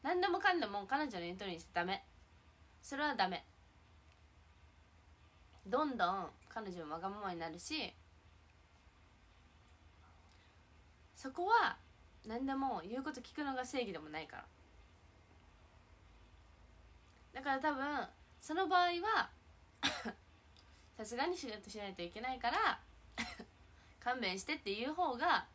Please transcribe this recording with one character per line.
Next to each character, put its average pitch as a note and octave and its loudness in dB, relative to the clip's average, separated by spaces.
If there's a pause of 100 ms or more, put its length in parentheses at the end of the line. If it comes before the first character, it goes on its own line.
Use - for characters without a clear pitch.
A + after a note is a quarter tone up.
何 F4+ 2
で G4 4
も F4+ 2
か F#4+ 6
ん E4+ 4
で A#3 2
も G3+ -4
彼 C#4+ 2
女 C#4+ -4
の - -4
言 F3 -4
う F#3+ -8
通 G3+ -6
り F#3 -4
に D#3+ -6
し - -12
て - -18
ダ F3 2
メ。 F#3+ -2 (800)
そ C#4 -6
れ D4 2
は C#4+ 2
ダ G3 6
メ。 - -6 (2250)
ど C4 2
ん C4 -2
ど F3+ 4
ん F#3 -4 (180)
彼 A3 -8
女 E3+ -8
も D3+ -6
わ E3 -8
が F#3+ -4
ま G#3 -8
ま F#3+ -4
に E3+ -6
な E3 -4
る E3+ -10
し、 D4 -6 (3250)
そ C4 -8
こ F4 0
は A4+ 6 (500)
何 A#3 -2
で C4+ 2
も C4 2
言 A#3+ -2
う C4+ -4
こ D4+ -2
と B3 -8
聞 - -16
く D4+ -2
の C4+ 0
が B3+ 0
正 B3+ 0
義 G3+ -2
で D#3+ -4
も D#3 -10
な D#3 -6
い D3+ -10
か - -12
ら。 - -12 (3000)
だ C4+ -10
か C#4 2
ら C4+ 4
多 C#4+ 4
分 C4+ 0 (540)
そ - -6
の F#4 4
場 F#4 6
合 F4+ 10 (200)
は G#4+ 2 (1400)
<coughs> - -20
さ A3 -8
す A#3+ -6
が C4+ 2
に F4+ 0
仕 C#4+ -6
事 G#3+ -10
し G#3+ -10
な G3+ -6
い F#3+ -8
と F3+ -10
い F3 -6
け G#3+ -10
な C4 -4
い B3+ -8
か A#3+ 0
ら F#4+ 2 (380)
<coughs> - -12
勘 B3+ -2
弁 F#3+ 0
し - -6
て D4+ -2
っ D4+ -10
て G3+ -4
い A3+ -2
う D4+ -2
方 D#4 2
が C4+ 2